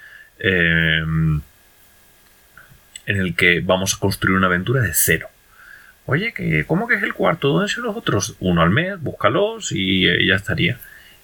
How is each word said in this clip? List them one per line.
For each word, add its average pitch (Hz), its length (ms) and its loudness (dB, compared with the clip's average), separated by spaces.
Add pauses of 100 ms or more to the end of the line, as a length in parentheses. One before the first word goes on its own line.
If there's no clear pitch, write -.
(380)
eh, 82 640 2
en 80 400 0 (1600)
el 92 300 -2
que 87 260 2
vamos 95 340 0
a - 20 -16
construir 98 400 0
una 92 80 4
aventura 92 360 0
de 82 120 0
cero. - 340 0 (760)
Oye, 185 280 -2
que, 165 340 -2
¿cómo 202 200 0
que 233 80 2
es 202 80 -2
el - 120 -6
cuarto? 175 340 0
¿Dónde 175 180 2
son 233 180 -6
los 202 120 -6
otros? - 420 -2
Uno 87 220 2
al 82 80 6
mes, 175 320 0
búscalos 196 680 -2
y, 95 360 2
eh, 87 200 2
ya 95 80 2
estaría. - 440 -2 (440)